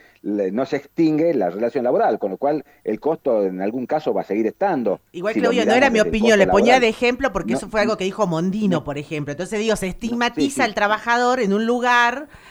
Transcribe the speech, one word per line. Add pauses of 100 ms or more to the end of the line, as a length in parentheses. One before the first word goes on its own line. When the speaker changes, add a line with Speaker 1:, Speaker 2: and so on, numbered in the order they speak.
(220)
Speaker 1:
le,
no
se
extingue
la
relación
laboral,
con
lo
cual (200)
el
costo
en
algún
caso
va
a
seguir
estando. (100)
Speaker 2:
Igual,
Speaker 1:
Si
lo
Speaker 2:
Claudio,
no
Speaker 1:
miramos
Speaker 2:
era
mi
Speaker 1:
desde
el
Speaker 2:
opinión,
Speaker 1:
costo
Speaker 2:
le
ponía
Speaker 1:
laboral.
Speaker 2:
de
ejemplo
porque
Speaker 1:
No,
Speaker 2:
eso
fue
algo
que
dijo
Mondino,
Speaker 1:
no.
Speaker 2:
por
ejemplo.
Entonces,
digo,
se
Speaker 1:
No,
sí,
Speaker 2:
estigmatiza
Speaker 1:
sí.
Speaker 2:
al
trabajador
en
un
lugar (220)